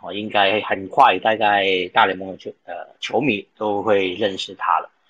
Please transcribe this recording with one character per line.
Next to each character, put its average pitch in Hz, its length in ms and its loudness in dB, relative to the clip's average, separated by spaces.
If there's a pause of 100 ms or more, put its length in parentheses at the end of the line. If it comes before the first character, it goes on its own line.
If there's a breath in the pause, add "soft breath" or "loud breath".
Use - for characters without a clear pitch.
哦， 90 120 -12
应 104 160 -8
该 101 320 2
很 98 280 -4
快， 113 300 4
大 110 160 0
概 98 580 2
大 110 120 4
联 92 120 0
盟 95 140 -10
的 87 60 -12
球-， - 160 -14 (120)
呃， 87 340 -14
球 - 220 -2
迷 110 260 -2 (100)
都 104 240 -2
会 95 320 2
认 98 240 -4
识 92 180 -10
他 82 240 0
了。 - 100 -8 (200)